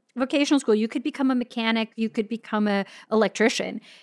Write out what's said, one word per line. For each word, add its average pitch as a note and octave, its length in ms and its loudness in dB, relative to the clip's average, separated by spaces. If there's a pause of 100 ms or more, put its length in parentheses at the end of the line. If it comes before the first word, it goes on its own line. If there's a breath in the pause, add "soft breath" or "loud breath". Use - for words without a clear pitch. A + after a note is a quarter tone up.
(180)
vocational C#4 420 2
school, A3+ 160 2
you G#3+ 140 2
could B3+ 140 -6
become C#4 280 -2
a C4 40 0
mechanic, A3+ 600 -2
you A3 140 -2
could G#3+ 180 -4
become G#3+ 400 -2
a G3+ 180 0 (240 loud breath)
electrician." G#3+ 680 0 (240 soft breath)